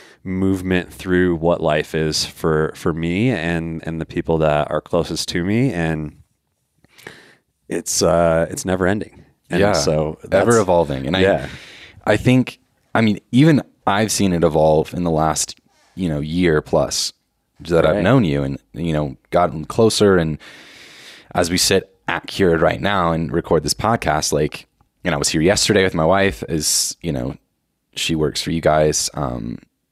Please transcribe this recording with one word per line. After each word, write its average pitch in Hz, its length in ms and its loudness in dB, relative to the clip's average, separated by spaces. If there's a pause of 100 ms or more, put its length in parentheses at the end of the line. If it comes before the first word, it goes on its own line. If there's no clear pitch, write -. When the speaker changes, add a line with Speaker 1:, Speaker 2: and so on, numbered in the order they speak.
(220)
Speaker 1:
movement 92 680 -2
through 90 420 0
what 82 260 0
life 78 340 -2
is 78 300 -2
for, 78 520 -2
for 87 160 -4
me 87 380 -2
and, 82 540 -4
and 80 160 -8
the 78 60 -6
people 82 320 -2
that 73 320 0
are 76 120 -4
closest 82 480 -4
to 87 120 -4
me. 110 300 -2
And 80 500 -4 (1500)
it's, - 340 -4
uh, 85 480 2
it's - 140 -10
never 92 220 0
ending. - 380 -4 (260)
And 90 100 -2
Speaker 2:
Yeah, 101 120 4
Speaker 1:
so 78 460 0 (120)
Speaker 2:
ever 101 220 2
Speaker 1:
that's 117 60 6
Speaker 2:
evolving. 82 480 0
And 85 100 -2
I, 95 40 0
Speaker 1:
Yeah. 87 280 2 (560)
Speaker 2:
I 107 120 2
think, 127 440 0 (340)
I 220 60 4
mean, 107 180 2 (140)
even 139 300 6 (240)
I've 104 260 0
seen 98 200 2
it 85 120 2
evolve 78 500 4
in 87 80 -4
the 85 80 0
last, 78 480 -2 (360)
you 90 140 -4
know, 73 120 -2
year 80 420 2
plus - 500 -2 (480)
that 80 260 2
I've 78 100 2
Speaker 1:
Right. 104 80 0
Speaker 2:
known 117 200 4
you 71 180 0
and, 69 160 -6 (140)
you 82 200 -4
know, 73 240 -4 (140)
gotten 80 340 0
closer. 104 540 4
And 80 200 0 (960)
as 87 160 0
we 92 80 0
sit - 360 0 (140)
at 85 180 -6
Cured 85 340 2
right 80 200 2
now 90 320 0
and 80 200 -4
record 82 300 0
this 76 120 -4
podcast, 78 580 -2
like, 76 340 -4 (380)
and 87 100 -2
I 71 40 -4
was 71 100 -2
here 80 120 0
yesterday 98 420 2
with 95 120 0
my 80 100 0
wife, 98 440 2
is, - 520 -4
you 85 120 -6
know, 67 240 -6 (580)
she - 200 -4
works 76 260 -2
for 80 120 -6
you 82 80 -2
guys, 78 540 2
um, 62 440 -8 (340)